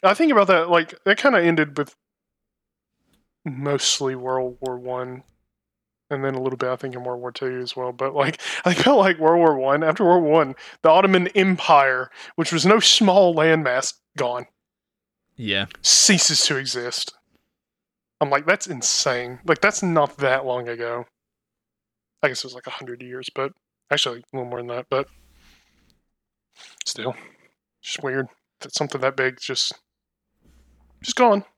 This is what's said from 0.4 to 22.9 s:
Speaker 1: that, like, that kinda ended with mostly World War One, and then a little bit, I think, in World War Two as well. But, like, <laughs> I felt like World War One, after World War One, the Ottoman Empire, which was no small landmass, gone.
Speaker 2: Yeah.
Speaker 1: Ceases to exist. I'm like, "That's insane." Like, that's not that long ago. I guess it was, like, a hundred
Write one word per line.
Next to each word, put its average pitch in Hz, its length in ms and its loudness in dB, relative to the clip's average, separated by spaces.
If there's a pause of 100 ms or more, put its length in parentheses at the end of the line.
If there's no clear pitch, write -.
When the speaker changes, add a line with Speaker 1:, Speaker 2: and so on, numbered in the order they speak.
Speaker 1:
that, 175 240 2
like, 170 240 2 (100)
that 202 140 -2
kinda 247 240 4
ended 156 340 0
with 143 180 -6 (1500)
mostly 139 680 -4
World 127 460 -6
War 127 180 -8
One, 127 460 -10 (840)
and 135 160 -6
then 135 100 -4
a 131 80 -6
little 131 140 -4
bit, 127 140 -4
I 127 60 -6
think, 127 180 -12
in 123 100 -14
World 123 160 -8
War 123 120 -12
Two 127 280 -8
as 123 160 -10
well. 127 160 -8
But, 131 220 -6
like, 143 260 -2 (120)
<laughs> - 120 -10
I 180 80 4
felt 254 260 4
like 190 200 4
World 160 220 4
War 156 180 4
One, 135 260 0
after 156 200 0
World 175 200 6
War 151 80 2
One, 147 220 4 (260)
the 160 80 4
Ottoman 180 400 6
Empire, 147 840 2 (260)
which 160 140 -2
was 156 140 -2
no 208 160 6
small 190 540 4
landmass, 156 580 0 (240)
gone. 123 300 -4 (920)
Speaker 2:
Yeah. 98 300 -4 (160)
Speaker 1:
Ceases - 640 2
to 147 100 -2
exist. 127 580 -8 (1040)
I'm 147 100 0
like, 139 160 0
"That's 190 200 -2
insane." 123 800 -4
Like, 156 160 0
that's 208 220 0
not 165 360 0
that 135 260 0
long 123 240 -6
ago. 117 380 -8 (1160)
I 147 60 0
guess 127 120 -6
it - 40 -10
was, 127 100 -16
like, 123 120 -18
a 127 40 -14
hundred 123 320 -14